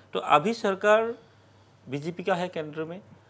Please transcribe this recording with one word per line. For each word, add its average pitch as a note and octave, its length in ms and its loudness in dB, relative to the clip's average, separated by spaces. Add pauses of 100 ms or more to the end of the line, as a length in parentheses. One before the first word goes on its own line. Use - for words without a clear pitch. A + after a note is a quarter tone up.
(120)
तो - 60 -4
अभी D3+ 360 4
सरकार G#3+ 600 2 (720)
बीजेपी E3 340 -8
का F#3+ 120 0
है F3 140 -2
केंद्र D#3 360 -8
में, F3 160 -12 (300)